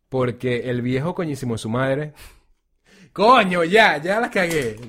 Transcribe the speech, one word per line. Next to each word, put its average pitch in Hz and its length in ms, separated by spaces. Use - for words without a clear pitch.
Porque 123 640
el 123 120
viejo 131 320
coñísimo 135 400
de 107 40
su 110 100
madre, 135 460
<laughs> - 500
coño, 196 520
ya, 185 340
ya 190 220
la 233 100
cagué, 156 480